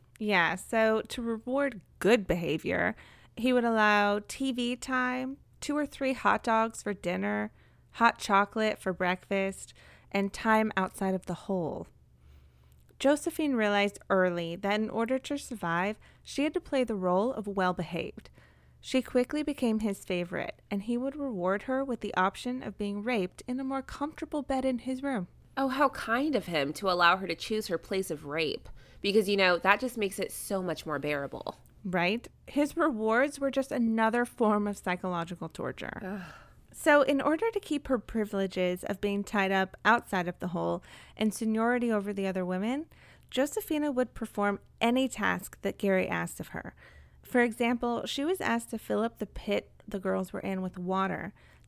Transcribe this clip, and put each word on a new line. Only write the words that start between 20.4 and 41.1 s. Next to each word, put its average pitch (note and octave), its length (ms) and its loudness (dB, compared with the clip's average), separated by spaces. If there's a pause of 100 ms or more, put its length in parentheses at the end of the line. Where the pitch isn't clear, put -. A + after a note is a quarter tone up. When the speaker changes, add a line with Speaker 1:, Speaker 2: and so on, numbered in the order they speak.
Speaker 1:
and G3+ 120 -2
he A#3+ 140 -2
would C#4 200 -4
reward G3+ 480 -2
her C4 200 0
with B3 160 -4
the G3+ 140 -6
option B3 480 0
of G#3+ 160 -10
being G3+ 240 -4
raped G#3+ 460 -2
in B3+ 100 -4
a C#4 60 -4
more C4 180 -4
comfortable D4+ 600 -6
bed C4 220 -2
in C4 140 0
his C4 240 -6
room. B3 240 -2 (300)
Speaker 2:
Oh, C4+ 120 0
how C4+ 220 4
kind C4 460 0
of G3 100 0
him D3+ 280 0
to G3 140 -2
allow F3 280 6
her F#3+ 100 -4
to E3+ 80 -2
choose G#3+ 320 -4
her E3+ 120 0
place F#3+ 320 -4
of D3+ 160 -6
rape, D3+ 420 -2 (340)
because, G3+ 260 4
you G3+ 80 4
know, F#3 220 6
that G3+ 220 4
just A#3+ 180 -4
makes G3+ 200 -2
it - 140 -4
so G3 300 -4
much E3+ 240 -4
more D3 120 -2
bearable. C#3+ 600 -4 (260)
Speaker 1:
Right? F3+ 420 0 (200)
His C#4+ 300 0
rewards B3+ 600 2
were C#4 120 0
just C4 200 -2
another A3+ 540 2
form G#3 420 2
of G3+ 120 -4
psychological F3 720 -4
torture. - 540 -8
Speaker 2:
Ugh. F#3+ 180 -8 (560)
Speaker 1:
So D4 260 8
in C#4 180 4
order E4 320 2
to G4+ 80 -2
keep D4 260 -4
her B3+ 120 2
privileges F#3+ 840 -2
of G3 180 -6
being G3+ 220 0
tied G3 300 0
up F#3+ 320 0
outside G3+ 420 4
of F3+ 140 -6
the F#3 80 -4
hole E3+ 340 -2 (340)